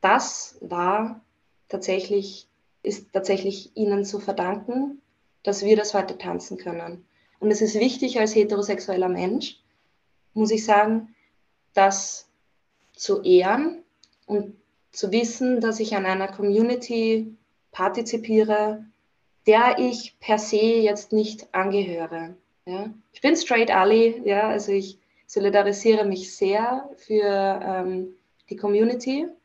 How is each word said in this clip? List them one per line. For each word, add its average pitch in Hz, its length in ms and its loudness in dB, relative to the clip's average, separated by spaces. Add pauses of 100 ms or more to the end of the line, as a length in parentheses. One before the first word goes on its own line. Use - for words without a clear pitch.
Das - 600 0
war 190 640 -2 (460)
tatsächlich, 196 800 -4 (340)
ist - 300 -8
tatsächlich 196 640 -4
ihnen 202 300 0
zu 202 160 -8
verdanken, 208 800 -6 (420)
dass 202 220 -4
wir 214 120 6
das 208 180 -2
heute 185 240 -2
tanzen 180 400 -8
können. 170 480 -12 (340)
Und 214 100 2
es 208 120 2
ist 214 180 0
wichtig 247 400 0
als 220 140 0
heterosexueller 202 760 0
Mensch, 185 540 -4 (720)
muss 214 160 2
ich 220 140 0
sagen, 220 500 2 (580)
dass - 560 2 (680)
zu - 280 -2
ehren 196 600 2 (440)
und 202 300 -4 (360)
zu - 200 -4
wissen, 240 480 0
dass 226 200 -2
ich 214 160 -4
an 190 100 -2
einer 190 220 -2
Community 226 1040 0 (380)
partizipiere, 214 1120 0 (640)
der 226 320 6
ich - 420 -4
per 214 180 2
se - 180 -2
jetzt 220 560 2
nicht 214 400 0
angehöre. 175 840 -2 (320)
Ja? 196 240 -8 (220)
Ich - 80 -20
bin 311 160 4
straight 233 340 2
Ali, 226 540 4
ja, 208 240 2
also 208 240 -2
ich 196 260 -4 (280)
solidarisiere 202 800 2
mich 190 300 -4
sehr 233 640 -2
für, 196 680 0
ähm, 185 460 -4 (420)
die - 60 -10
Community 247 680 0 (180)